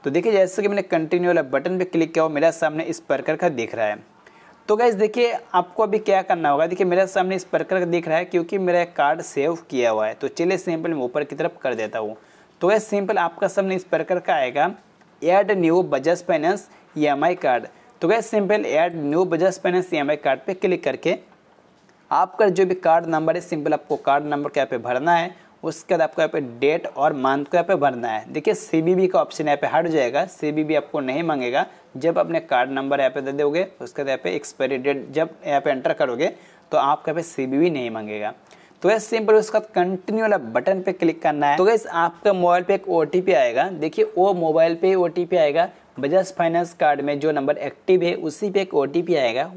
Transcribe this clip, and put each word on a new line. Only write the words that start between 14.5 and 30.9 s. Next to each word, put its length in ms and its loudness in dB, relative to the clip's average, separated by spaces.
ऐड 300 4
न्यू 320 4
बजाज 420 0
फाइनेंस 420 0
ईएमआई 360 2
कार्ड। 320 0
तो 60 0
गाइस 220 0
सिंपल 360 2
ऐड 300 0
न्यू 280 0
बजाज 360 0
फाइनेंस 340 0
ईएमआई 220 0
कार्ड 300 0
पे 80 -4
क्लिक 300 -2
करके 320 -2
आपका 380 2
जो 180 2
भी 100 -2
कार्ड 300 2
नंबर 280 0
है, 60 -2
सिंपल 320 -4
आपको 240 -2
कार्ड 300 0
नंबर 220 -4
को 120 -2
यहाँ 100 0
पे 80 -4
भरना 360 0
है। 200 -2
उसके 300 -4
बाद 80 2
आपको 200 0
यहाँ 80 0
पे 100 -4
डेट 300 0
और 240 0
मंथ 320 0
को 120 -2
यहाँ 100 2
पे 100 2
भरना 320 0
है। 240 -6
देखिए 220 0
सीबीबी 520 2
का 140 2
ऑप्शन 260 -4
यहाँ 100 2
पे 100 -4
हट 200 0
जाएगा, 400 0
सीबीबी 480 -4
आपको 260 -2